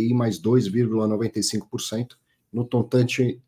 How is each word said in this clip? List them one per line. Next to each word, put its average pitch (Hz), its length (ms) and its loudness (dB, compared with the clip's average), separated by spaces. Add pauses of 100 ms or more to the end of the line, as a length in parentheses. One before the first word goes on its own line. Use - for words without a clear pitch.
I 120 60 2
mais 113 260 0
dois 113 260 2
vírgula 110 440 0
noventa 107 300 -2
e 101 40 0
cinco 104 260 -4
por 127 120 -8
cento 120 360 -8 (360)
no 117 100 -2
tontante, 120 840 0